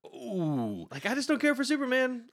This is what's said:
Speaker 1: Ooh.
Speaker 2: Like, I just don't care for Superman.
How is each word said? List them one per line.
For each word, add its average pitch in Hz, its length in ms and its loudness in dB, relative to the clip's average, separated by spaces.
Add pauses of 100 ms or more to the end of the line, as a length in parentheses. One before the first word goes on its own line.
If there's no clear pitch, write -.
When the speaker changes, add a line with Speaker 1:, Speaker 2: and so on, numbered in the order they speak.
Speaker 1:
Ooh. 131 840 -2
Speaker 2:
Like, 139 160 -8
I 226 80 0
just 277 140 -2
don't 294 120 2
care 294 140 4
for 262 100 -2
Superman. 254 680 0